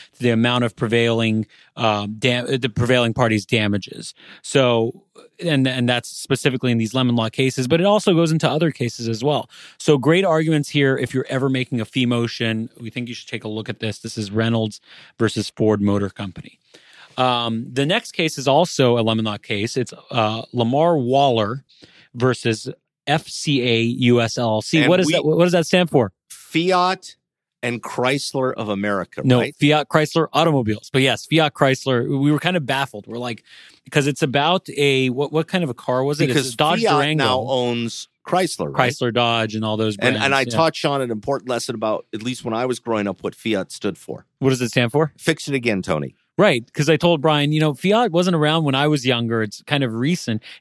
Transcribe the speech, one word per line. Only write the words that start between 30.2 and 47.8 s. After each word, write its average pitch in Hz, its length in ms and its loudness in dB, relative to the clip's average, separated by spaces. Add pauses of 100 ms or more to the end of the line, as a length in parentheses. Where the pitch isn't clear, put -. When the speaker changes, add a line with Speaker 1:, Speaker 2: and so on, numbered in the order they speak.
Speaker 1:
automobiles. 135 580 2
But 135 100 2
yes, 127 240 0
Fiat 156 280 2
Chrysler. 131 540 2
We 143 240 2
were 147 80 2
kind 180 160 -2
of 151 100 -2
baffled. 135 420 -4
We're 113 100 -12
like, 120 260 -8 (400)
because 147 240 0
it's 147 160 -2
about 151 460 0
a, 135 400 0
what, 131 220 -4
what 156 160 -2
kind 180 160 -2
of 147 60 -2
a - 60 -8
car 127 280 -2
was 147 180 -2
it? 170 40 2
It's 127 80 0
Speaker 2:
Because 131 200 -2
Speaker 1:
a 113 40 -8
Dodge 170 240 2
Speaker 2:
Fiat 202 120 2
Speaker 1:
Durango. 151 300 2
Speaker 2:
now 127 180 2
owns 120 640 -4 (180)
Chrysler, 156 500 -2
right? 127 160 2
Speaker 1:
Chrysler, 120 220 -4
Dodge, 117 420 0
and 110 100 -4
all 107 120 -2
those 110 180 0
Speaker 2:
And, 123 180 0
Speaker 1:
brands, 110 120 -4
Speaker 2:
and 139 100 0
I 135 60 2
Speaker 1:
yeah. 127 40 -2
Speaker 2:
taught 151 300 0
Sean 143 260 -2
an 120 100 -4
important 123 380 -6
lesson 120 260 -4
about, 110 380 -4
at 107 100 -8
least 123 220 -6
when 113 80 -4
I 120 120 -2
was 127 140 -2
growing 107 280 -2
up, 95 140 -6
what 104 140 -6
Fiat 98 360 -4
stood 98 260 -6
for. - 280 -12 (140)
Speaker 1:
What 131 120 2
does 123 100 0
it 120 80 0
stand 120 220 0
for? 151 260 0
Speaker 2:
Fix - 300 -2
it 143 60 -4
again, 113 280 0
Tony. 76 340 -4 (220)
Speaker 1:
Right, 165 260 4 (100)
'cause 151 160 0
I 160 60 4
told 170 260 2
Brian, 147 300 2
you 156 80 0
know, 151 140 2
Fiat 202 380 0